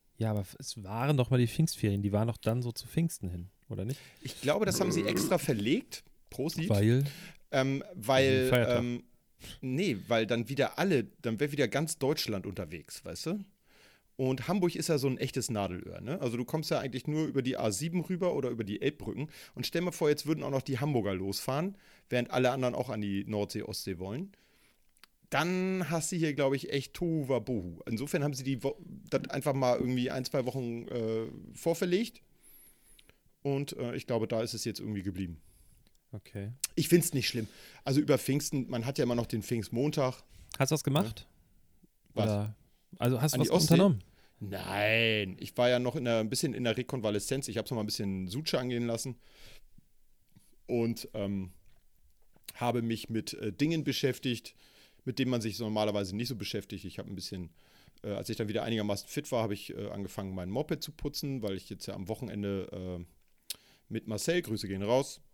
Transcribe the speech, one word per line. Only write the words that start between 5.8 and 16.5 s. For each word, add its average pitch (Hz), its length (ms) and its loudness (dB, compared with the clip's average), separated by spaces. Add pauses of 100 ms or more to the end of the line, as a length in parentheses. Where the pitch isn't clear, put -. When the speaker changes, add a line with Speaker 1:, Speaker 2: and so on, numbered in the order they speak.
Speaker 2:
Prosit. 156 380 -2
Speaker 1:
Weil? 110 360 6 (460)
Speaker 2:
Ähm, 135 320 2 (100)
weil, 131 560 6
Speaker 1:
Feiertag. 123 300 6
Speaker 2:
ähm, 120 240 -2 (580)
nee, 135 360 0 (100)
weil 113 180 4
dann 113 240 0
wieder 135 300 2
alle, 151 260 4 (160)
dann 113 180 -2
wär 143 140 0
wieder 139 160 2
ganz 151 300 -2
Deutschland 117 480 0
unterwegs, 87 580 -10
weißt 85 220 -8
du? 196 180 -4 (720)
Und 131 300 0
Hamburg 175 280 2
ist - 140 -2
ja 156 80 4
so 131 100 2
ein 127 100 0
echtes 135 320 -2
Nadelöhr, 90 520 -2
ne? 131 200 -4
Also 120 160 0
du 120 80 -2
kommst 156 260 -2